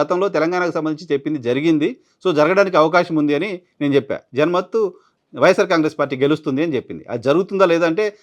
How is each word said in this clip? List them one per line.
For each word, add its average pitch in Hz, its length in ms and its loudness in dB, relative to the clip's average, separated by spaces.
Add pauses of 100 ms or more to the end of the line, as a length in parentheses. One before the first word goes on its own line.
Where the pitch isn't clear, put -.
గతంలో 180 280 0
తెలంగాణకు 175 420 0
సంబంధించి 156 300 -4
చెప్పింది 147 380 -4
జరిగింది, 151 580 0 (280)
so 175 100 0
జరగడానికి 180 420 2
అవకాశం 165 380 2
ఉంది 147 200 0
అని 180 260 -6 (200)
నేను 143 140 0
చెప్పా. 120 240 -2 (140)
జన్మత్తు 180 600 -2 (420)
వైఎస్ఆర్ 180 340 4
కాంగ్రెస్ 156 300 0
పార్టీ 135 160 -4
గెలుస్తుంది 143 480 0
అని 160 120 -2
చెప్పింది. 95 340 -8
అది 117 140 -8
జరుగుతుందా 190 420 2
లేదంటే 170 580 0